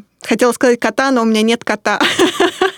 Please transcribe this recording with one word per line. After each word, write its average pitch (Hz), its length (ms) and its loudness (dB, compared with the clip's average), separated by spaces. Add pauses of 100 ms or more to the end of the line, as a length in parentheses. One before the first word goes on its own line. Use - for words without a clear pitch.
(220)
хотела 240 300 0
сказать 240 300 0
кота, 262 300 -2
но 247 100 2
у 226 40 0
меня 220 160 2
нет 226 220 0
кота. 214 360 -4
<laughs> - 120 0 (680)